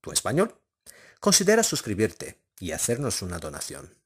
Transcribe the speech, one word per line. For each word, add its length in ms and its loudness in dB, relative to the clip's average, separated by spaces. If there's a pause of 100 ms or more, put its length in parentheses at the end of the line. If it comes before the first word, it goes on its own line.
tu 100 -12
español, 480 0 (600)
considera 440 6
suscribirte 760 -2 (200)
y 120 -6
hacernos 500 -2
una 180 -6
donación. 540 -12 (120)